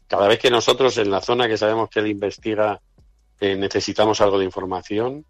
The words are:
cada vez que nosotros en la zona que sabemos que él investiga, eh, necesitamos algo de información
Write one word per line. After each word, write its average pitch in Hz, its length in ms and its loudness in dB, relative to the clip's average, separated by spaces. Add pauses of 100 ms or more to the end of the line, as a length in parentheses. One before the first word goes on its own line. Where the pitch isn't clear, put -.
cada 98 200 2
vez 107 120 4
que 131 100 2
nosotros 123 480 2
en 101 140 0
la 95 100 0
zona 120 260 0
que 110 100 0
sabemos 110 320 0
que 110 100 -4
él 107 80 0
investiga, 104 720 -4 (580)
eh, 98 160 0
necesitamos 101 680 0
algo 98 180 4
de 95 60 0
información 101 840 -6